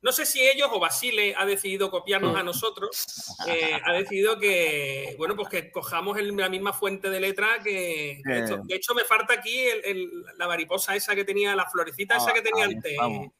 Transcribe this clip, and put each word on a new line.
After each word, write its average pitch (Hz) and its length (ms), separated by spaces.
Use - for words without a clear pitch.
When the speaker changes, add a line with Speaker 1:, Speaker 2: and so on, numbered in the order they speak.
Speaker 1:
no 247 120
sé 302 120
si 269 160
ellos 269 320
o 202 80
Basile 214 560
ha 190 80
decidido 196 460
copiarnos 190 460
a 185 60
Speaker 2:
Mm. 175 40
Speaker 1:
nosotros, 202 600
eh, 160 380
ha 170 80
decidido 202 460
que, 151 800
bueno, 156 180
pues - 140
que 170 200
cojamos 180 480
el, 202 180
la 190 120
misma 190 240
fuente 196 380
de 190 100
letra 202 420
que, 165 600
que 135 80
Speaker 3:
Eh. 120 120
Speaker 1:
esto. 101 200
De 180 120
hecho, 240 180
me 240 100
falta 226 300
aquí 233 260
el, 240 240
el, 185 260
la 175 100
mariposa 175 480
esa 208 180
que 196 100
tenía, 202 300
la 185 140
florecita 180 480
esa 240 140
Speaker 3:
Ah, - 40
Speaker 1:
que 226 80
tenía 220 220
Speaker 3:
ahí 202 100
Speaker 1:
antes, 165 180
Speaker 3:
estamos. 120 360